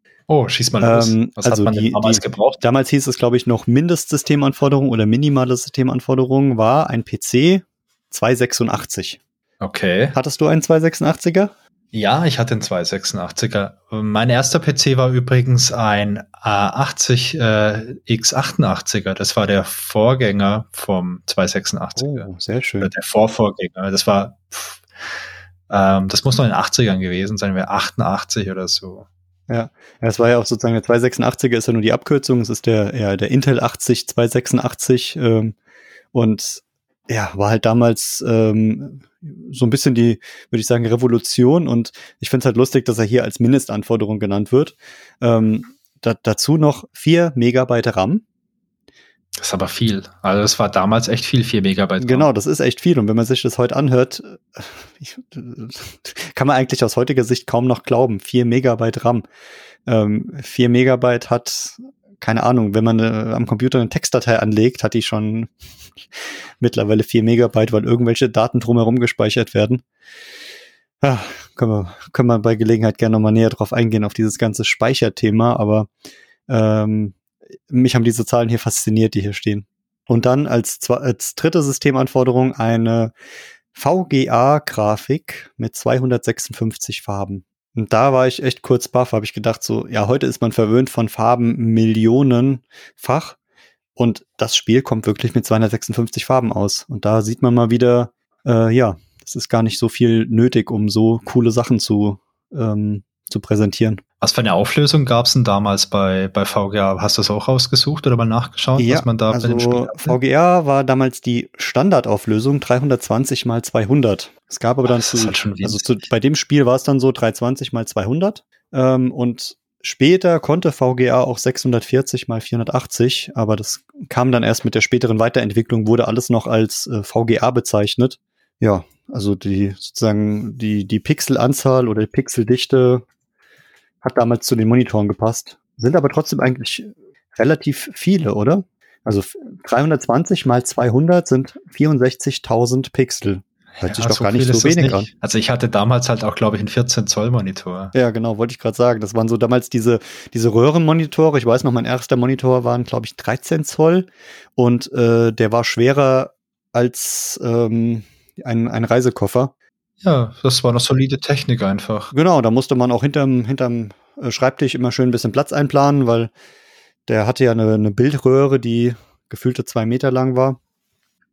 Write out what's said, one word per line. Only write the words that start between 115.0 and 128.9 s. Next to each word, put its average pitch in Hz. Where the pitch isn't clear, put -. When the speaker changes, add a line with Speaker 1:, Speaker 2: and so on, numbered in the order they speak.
Speaker 1:
ist 120
Speaker 2:
zu, 110
Speaker 1:
halt 98
schon 101
Speaker 2:
also 101
zu, 120
Speaker 1:
winzig. -
Speaker 2:
bei 113
dem 143
Spiel 147
war's 127
dann 139
so 131
dreihundertzwanzig 123
mal 113
zweihundert. 151
Ähm, 131
und -
später 170
konnte 160
V 127
G 127
A 123
auch 123
sechshundertvierzig 127
mal 113
vierhundertachtzig, -
aber 107
das -
kam 127
dann 120
erst 110
mit 104
der 110
späteren 113
Weiterentwicklung, 113
wurde 117
alles 117
noch 117
als, 113
äh, 107
V 117
G 113
A 120
bezeichnet. 120
Ja, 101